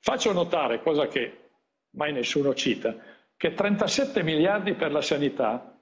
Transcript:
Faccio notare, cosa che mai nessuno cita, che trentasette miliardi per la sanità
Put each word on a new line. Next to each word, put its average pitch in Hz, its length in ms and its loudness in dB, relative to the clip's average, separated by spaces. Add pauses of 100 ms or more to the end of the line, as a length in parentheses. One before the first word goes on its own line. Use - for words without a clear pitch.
Faccio 233 320 2
notare, 165 500 0
cosa 151 240 2
che - 320 -4 (540)
mai 151 200 -4
nessuno 139 420 0
cita, 113 380 0 (440)
che - 180 -2
trentasette 208 720 0
miliardi 180 500 2
per 160 160 -2
la 151 120 0
sanità 131 800 0